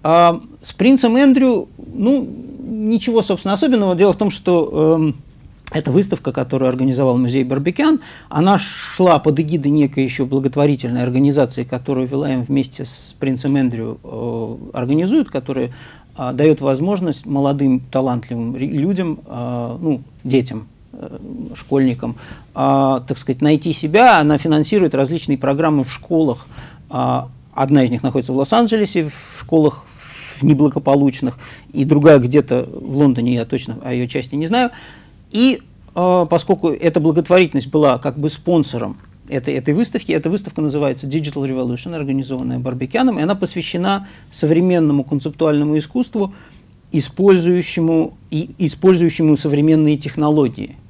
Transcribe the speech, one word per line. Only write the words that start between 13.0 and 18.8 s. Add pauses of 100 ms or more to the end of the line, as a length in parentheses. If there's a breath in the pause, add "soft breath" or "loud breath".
принцем
Эндрю,
э, (160)
организует,
которая, (440 loud breath)
а,
дает
возможность
молодым
талантливым
ре-,
людям,